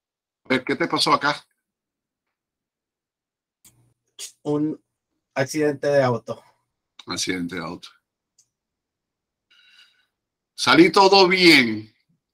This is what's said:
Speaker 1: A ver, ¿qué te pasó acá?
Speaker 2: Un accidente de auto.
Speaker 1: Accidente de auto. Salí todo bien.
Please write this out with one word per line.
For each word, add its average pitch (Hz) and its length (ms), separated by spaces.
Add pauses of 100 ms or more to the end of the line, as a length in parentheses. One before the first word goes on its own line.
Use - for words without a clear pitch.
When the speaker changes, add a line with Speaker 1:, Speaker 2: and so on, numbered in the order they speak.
(440)
Speaker 1:
A - 40
ver, 127 160
¿qué 139 100
te 165 140
pasó 151 240
acá? 147 320 (3000)
Speaker 2:
Un 151 380 (540)
accidente 143 520
de 143 160
auto. 117 400 (640)
Speaker 1:
Accidente 87 480
de 87 80
auto. 85 260 (2750)
Salí 156 360
todo 190 380
bien. 139 640 (400)